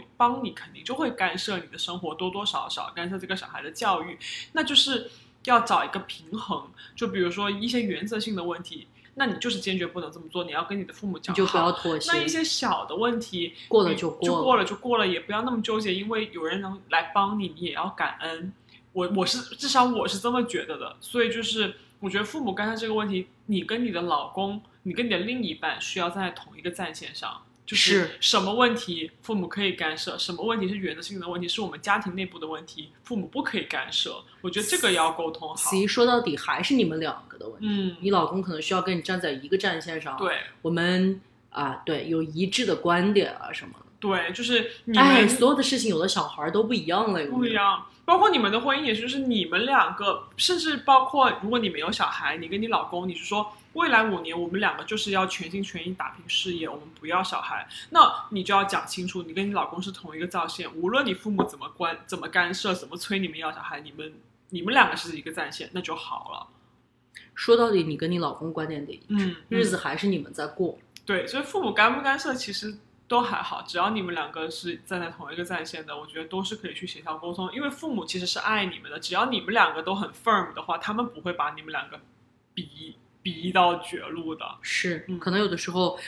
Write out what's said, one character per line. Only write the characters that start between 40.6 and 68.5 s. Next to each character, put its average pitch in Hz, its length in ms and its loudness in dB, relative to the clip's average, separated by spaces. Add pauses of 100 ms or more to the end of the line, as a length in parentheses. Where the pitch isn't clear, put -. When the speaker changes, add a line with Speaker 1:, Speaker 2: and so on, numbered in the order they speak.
Speaker 2:
我 165 80 -2
们， 185 520 4 (300)
啊， 139 340 -4
对， 151 240 -2
有 160 120 0
一 160 260 -2
致 233 180 0
的 180 100 2
观 180 380 4
点 190 240 2
啊 - 160 -10
什 - 120 -10
么 - 140 -16
的。 - 60 -20 (160)
Speaker 1:
对， 180 320 0
就 240 100 -6
是 233 260 2 (140)
你 226 140 0
们 269 100 12
Speaker 2:
哎， 247 180 10
所 240 220 6
有 285 80 6
的 262 80 4
事 262 140 2
情 220 120 0
有 170 80 4
了 170 100 2
小 165 200 0
孩 - 160 -8
儿 160 80 0
都 208 120 4
不 226 100 0
一 160 140 0
样 202 260 4
了， 160 100 0
有 143 40 -2
没 143 40 -4
有？ - 60 -2
Speaker 1:
不 247 80 4
一 226 80 2
样。 202 320 4 (180)
包 349 140 6
括 392 140 8
你 330 60 6
们 202 140 4
的 220 80 4
婚 269 180 2
姻 302 40 -2
也 247 120 2
是， 214 100 -2
就 247 40 -4
是 269 120 -2
你 233 260 2
们 185 200 0
两 247 300 4
个， 202 400 0
甚 359 220 2
至 311 200 0
包 262 280 8
括 262 260 6 (120)
如 202 60 -2
果 240 100 2
你 208 100 0
没 156 100 -6
有 165 120 -2
小 165 160 0
孩， 151 280 -2
你 165 120 -8
跟 196 120 -4
你 220 80 -2
老 202 180 2
公， 180 220 -4
你 180 60 -4
是 156 100 -10
说 208 300 -2 (200)
未 330 160 2
来 226 140 8
五 196 180 0
年 165 160 -6
我 175 100 -2
们 185 120 -2
两 180 160 2
个 151 80 -8
就 214 140 -4
是 208 140 -4
要 190 160 4
全 175 220 -6
心 196 140 -4
全 175 240 -10
意 185 60 -4
打 143 160 -6
拼 170 180 -18
事 180 280 -2
业， 160 120 -4
我 - 100 -8
们 151 80 -16 (140)
不 156 60 -16
要 180 180 2
小 180 160 -4
孩， - 260 -6 (260)
那 320 200 10 (200)
你 190 120 -2
就 202 100 0
要 196 100 6
讲 196 240 -2
清 180 200 -6
楚， 180 140 -6
你 165 120 -10
跟 196 140 -2
你 202 60 -4
老 165 140 0
公 170 120 -10
是 190 120 -6
同 156 260 -14
一 - 20 -6
个 170 60 -4
战 175 240 -2
线， 170 260 -8
无 170 140 0
论 262 160 2
你 196 80 0
父 214 160 -8
母 196 140 2
怎 - 140 -8
么 - 200 -12
关-， 165 180 -2 (120)
怎 185 100 -6
么 175 100 -8
干 175 240 2
涉， 190 220 0
怎 180 140 -6
么 175 100 -12
催 196 220 -2
你 185 80 0
们 156 100 -10
要 160 140 -4
小 135 100 -10
孩， 147 180 -10
你 151 160 -18
们， 156 160 -12 (380)
你 170 140 -6
们 220 100 0
两 254 160 8
个 - 80 -4
是 170 180 -8
一 151 60 -8
个 160 100 -10
战 156 180 -6
线， - 220 -12
那 180 80 -6
就 165 160 -6
好 - 380 -8
了。 - 140 -12 (880)
Speaker 2:
说 233 200 6
到 233 160 6
底， 185 120 6
你 156 120 -4
跟 165 160 -2
你 180 60 2
老 160 160 0
公 160 180 -8